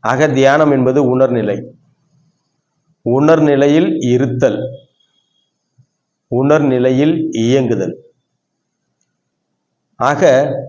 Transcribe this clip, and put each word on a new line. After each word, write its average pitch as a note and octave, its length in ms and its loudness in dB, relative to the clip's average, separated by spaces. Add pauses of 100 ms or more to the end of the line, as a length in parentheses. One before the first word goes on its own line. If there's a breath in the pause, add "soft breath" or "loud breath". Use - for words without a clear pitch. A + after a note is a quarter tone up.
ஆக, C3 280 0
தியானம் C#3 420 2
என்பது C3 380 0
உணர்நிலை. A#2 640 -2 (1300)
உணர்நிலையில் D3 960 2
இருத்தல், B2 640 -2 (1700)
உணர்நிலையில் C3+ 1000 0
இயங்குதல். A2+ 680 -2 (2000)
ஆக, C#3 560 0 (180)